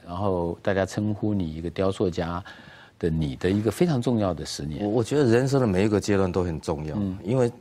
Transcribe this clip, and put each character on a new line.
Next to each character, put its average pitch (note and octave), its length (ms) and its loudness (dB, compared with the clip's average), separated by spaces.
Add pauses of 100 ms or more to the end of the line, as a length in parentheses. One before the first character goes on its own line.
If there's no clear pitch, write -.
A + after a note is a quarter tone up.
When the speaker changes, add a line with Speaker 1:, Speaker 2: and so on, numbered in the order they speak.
Speaker 1:
然 F2 100 -10
后 F#2 460 -2
大 G#2 100 0
家 F#2+ 140 2
称 G#2+ 260 -2
呼 G#2 220 -2
你 E2 200 -2
一 D#2+ 60 -8
个 E2+ 80 -6
雕 F#2+ 240 0
塑 F#2+ 160 0
家 F2 340 -4 (560)
的 F2 120 0
你 D#2 260 0
的 F2+ 140 0
一 G2+ 100 2
个 A2 100 2
非 C3 140 0
常 D3+ 160 2
重 A#2+ 180 0
要 G2 140 0
的 D2+ 140 -6
十 - 180 -8
年。 D2+ 180 -6
Speaker 2:
我， G#2 60 0
我 A2 160 2
觉 C#3 140 0
得 D3 80 4
人 A#2+ 200 4
生 C3 140 2
的 B2 60 2
每 F#2+ 180 4
一 A2 60 2
个 G2+ 100 4
阶 G2+ 160 2
段 F#2+ 160 2
都 F#2 100 0
很 E2+ 160 -2
重 D2+ 280 -4
要， D2+ 100 -6
Speaker 1:
嗯。 G2 260 -4
Speaker 2:
因 G#2 140 0
为， A#2+ 240 2